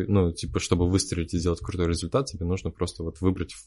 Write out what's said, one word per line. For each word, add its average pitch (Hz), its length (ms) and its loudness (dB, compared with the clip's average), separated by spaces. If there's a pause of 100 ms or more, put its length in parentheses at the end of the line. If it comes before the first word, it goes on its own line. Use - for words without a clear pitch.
ну, 101 260 4
типа, - 280 -4
чтобы 87 280 2
выстрелить 87 460 0
и 90 40 0
сделать 85 220 0
крутой 87 280 -2
результат, 90 380 0
тебе - 200 -6
нужно 90 240 -2
просто - 320 -6
вот 82 180 -8
выбрать 92 340 0 (120)